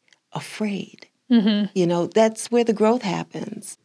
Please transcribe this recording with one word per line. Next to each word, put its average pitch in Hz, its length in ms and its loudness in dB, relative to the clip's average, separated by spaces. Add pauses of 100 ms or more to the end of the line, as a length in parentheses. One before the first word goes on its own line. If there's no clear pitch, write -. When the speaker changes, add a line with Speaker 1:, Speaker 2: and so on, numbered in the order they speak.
(340)
Speaker 1:
afraid." - 760 -8 (240)
Speaker 2:
Mm-hmm. 208 420 2
Speaker 1:
You 180 140 2
know, 170 200 2
that's 220 440 0
where 240 120 4
the 226 100 2
growth 220 280 2
happens. 175 840 -8